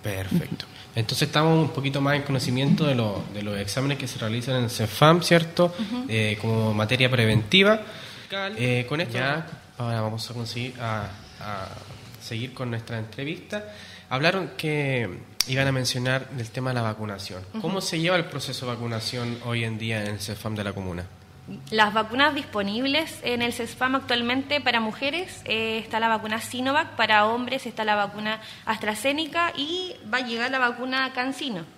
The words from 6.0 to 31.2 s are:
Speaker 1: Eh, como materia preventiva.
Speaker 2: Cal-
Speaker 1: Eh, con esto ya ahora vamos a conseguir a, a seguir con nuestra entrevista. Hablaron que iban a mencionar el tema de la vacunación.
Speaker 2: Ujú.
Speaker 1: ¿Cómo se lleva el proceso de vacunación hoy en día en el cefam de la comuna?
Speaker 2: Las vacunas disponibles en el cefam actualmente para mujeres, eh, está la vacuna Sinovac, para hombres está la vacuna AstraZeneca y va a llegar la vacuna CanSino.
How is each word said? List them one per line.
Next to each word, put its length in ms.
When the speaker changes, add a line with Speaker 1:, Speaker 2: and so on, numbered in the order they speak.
Speaker 1:
Eh, 320
como 320
materia 380
preventiva. 720
Speaker 2:
Cal- 280
Speaker 1:
Eh, 320
con 120
esto 140
ya 320
ahora 220
vamos 300
a 40
conseguir 460
a, 220
a 280
seguir 320
con 160
nuestra 280
entrevista. 680
Hablaron 480
que 520
iban 220
a 40
mencionar 540
el 140
tema 200
de 40
la 80
vacunación. 600
Speaker 2:
Ujú. 100
Speaker 1:
¿Cómo 180
se 200
lleva 160
el 80
proceso 420
de 60
vacunación 720
hoy 200
en 140
día 240
en 120
el 60
cefam 360
de 80
la 80
comuna? 320
Speaker 2:
Las 200
vacunas 420
disponibles 880
en 180
el 100
cefam 440
actualmente 640
para 180
mujeres, 680
eh, 320
está 200
la 80
vacuna 340
Sinovac, 500
para 360
hombres 400
está 180
la 120
vacuna 440
AstraZeneca 880
y 380
va 60
a 20
llegar 320
la 80
vacuna 520
CanSino. 520